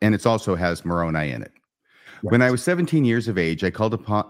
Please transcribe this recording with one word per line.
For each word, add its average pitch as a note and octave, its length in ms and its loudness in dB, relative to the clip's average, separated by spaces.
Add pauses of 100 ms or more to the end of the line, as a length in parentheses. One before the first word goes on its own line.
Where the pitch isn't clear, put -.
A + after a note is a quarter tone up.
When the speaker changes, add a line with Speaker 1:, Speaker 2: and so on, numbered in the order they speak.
Speaker 1:
and G#2+ 140 4
it G2 120 -2
also G#2+ 280 0
has E2+ 300 -2
Moroni E2 460 -2
in A#1 120 -8
it. - 100 -18 (680)
Speaker 2:
Yes. G#2+ 80 -6
Speaker 1:
"When A#2+ 120 4
I B2+ 80 4
was B2 120 0
seventeen E3+ 420 0
years A#2 240 0
of G2 80 -2
age, E2 280 0
I F2+ 60 0
called A2 240 -2
upon, G#2 360 -2